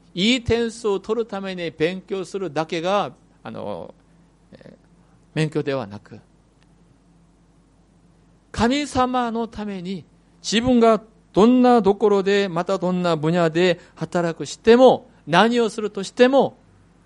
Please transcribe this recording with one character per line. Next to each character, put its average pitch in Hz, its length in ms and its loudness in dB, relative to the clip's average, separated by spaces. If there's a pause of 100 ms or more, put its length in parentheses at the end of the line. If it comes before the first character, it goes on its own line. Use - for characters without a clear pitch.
(120)
い 220 240 0
い 240 60 -10
点 233 280 -4
数 - 160 -10
を 196 120 -2
取 226 220 -6
る 220 40 -8
た 196 160 -10
め 190 140 -10
に 175 160 -8
勉 180 300 -4
強 190 240 -8
す 196 140 -10
る 180 120 -8
だ 151 140 -4
け 165 160 -6
が、 180 300 -2 (320)
あ 117 80 -14
の、 104 420 -12 (600)
え - 220 -20
ー、 - 20 -20 (560)
勉 151 160 -2
強 151 120 -4
で 139 120 -4
は 123 140 -6
な 101 120 -14
く、 - 200 -20 (2250)
神 262 360 -2
様 254 440 -2
の 226 160 -6
た 214 180 -12
め 196 160 -10
に、 180 240 -10 (360)
自 220 200 -2
分 247 180 2
が 226 220 4 (300)
ど 185 140 4
ん 247 160 6
な 247 220 4
と 196 120 2
こ 208 140 2
ろ 202 140 2
で、 202 260 0
ま 170 160 -4
た 196 140 -2
ど 180 120 -2
ん 180 120 -2
な 170 120 0
分 156 180 -2
野 170 160 2
で 170 300 0 (160)
働 170 400 -4
く 151 100 -10
し - 120 -12
て 220 180 6
も、 247 340 6 (180)
何 214 320 4
を 226 100 0
す - 100 -10
る 208 120 -6
と 196 120 -10
し - 80 -12
て 247 160 4
も、 254 300 2 (480)